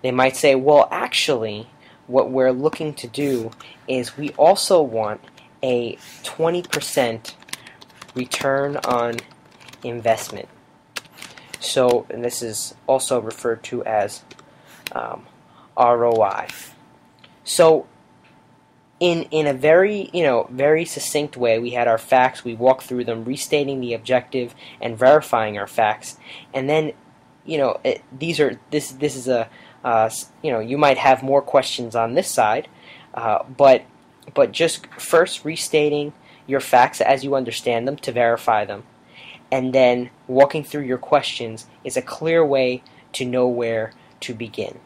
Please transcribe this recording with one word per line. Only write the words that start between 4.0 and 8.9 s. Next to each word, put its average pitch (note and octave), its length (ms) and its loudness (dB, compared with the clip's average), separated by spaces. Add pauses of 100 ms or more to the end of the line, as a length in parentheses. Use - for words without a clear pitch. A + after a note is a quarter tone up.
we D3 120 -6
also F3+ 520 4
want A2 380 -4 (420)
a B2 340 -2 (280)
twenty E3+ 360 -2
percent A#2+ 760 -4 (760)
return C#3 720 -4
on A#2 340 -2 (680)